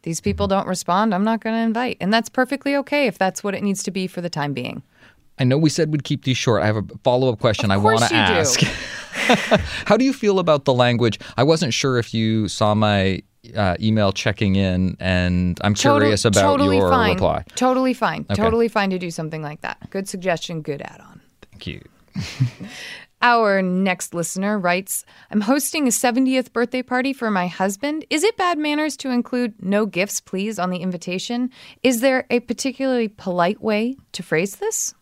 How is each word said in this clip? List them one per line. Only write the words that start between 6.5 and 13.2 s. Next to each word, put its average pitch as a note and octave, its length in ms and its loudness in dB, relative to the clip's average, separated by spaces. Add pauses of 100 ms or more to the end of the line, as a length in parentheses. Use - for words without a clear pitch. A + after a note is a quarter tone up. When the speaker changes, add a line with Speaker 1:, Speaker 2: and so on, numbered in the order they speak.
Speaker 2:
I - 20 0
have G#2+ 120 2
a G2+ 60 -2 (200)
follow-up B2+ 360 2
question A2 300 0
Speaker 1:
Of G2 60 4
Speaker 2:
I - 20 2
wanna A2 220 4
Speaker 1:
course A2+ 120 2
you A#2 60 2
do. F#2+ 160 4
Speaker 2:
ask. - 280 2
<laughs> - 1200 -2
How G#3+ 120 4
do B3+ 80 4
you C4+ 80 2
feel G3+ 260 2
about D#3+ 260 2
the C3+ 80 4
language? A#2+ 460 2 (180)
I A#2+ 60 4
wasn't D#3 300 2
sure B2+ 260 0
if - 140 -6
you A2 340 0
saw G#2+ 260 2
my, G2+ 480 2 (340)